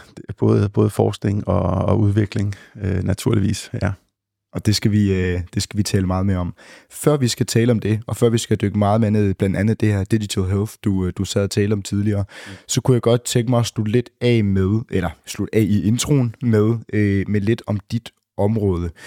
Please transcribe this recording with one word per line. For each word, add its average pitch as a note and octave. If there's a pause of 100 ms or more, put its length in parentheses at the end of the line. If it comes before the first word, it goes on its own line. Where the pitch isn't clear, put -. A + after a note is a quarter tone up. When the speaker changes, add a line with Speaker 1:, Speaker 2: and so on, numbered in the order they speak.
(160)
Speaker 1:
Det -
er -
både, A2
både G#2
forskning G#2
og, F#2+
og F#2+
udvikling, G2+ (280)
øh, F#2
naturligvis, G#2+ (120)
ja. G2+ (600)
Speaker 2:
Og -
det G#2
skal -
vi, G#2
øh, F2+ (140)
det G2+
skal -
vi G#2
tale F#2+
meget F#2
mere G2
om. F2+ (360)
Før -
vi B2+
skal -
tale A#2
om A2
det, G#2+
og G#2+
før A#2+
vi A2+
skal -
dykke G2+
meget G#2
mere G#2+
ned G#2
i -
blandt G2
andet G#2
det A2
her G2
digital G#2
health, G2 (120)
du, F#2+
øh, F2+
du G2
sad G2+
og G2
talte G#2
om G#2
tidligere, G2+ (220)
Speaker 1:
Mm. G2 (160)
Speaker 2:
så -
kunne C3
jeg A#2
godt A#2
tænke A#2+
mig A#2+
at A#2
slutte G#2+
lidt A#2+ (100)
af A#2+
med, G2 (100)
eller F2 (160)
slutte -
af G#2+
i G2+
introen A#2+
med, A2+ (140)
øh, G2+
med G#2
lidt A2
om G#2 (120)
dit A#2 (240)
område. G2 (160)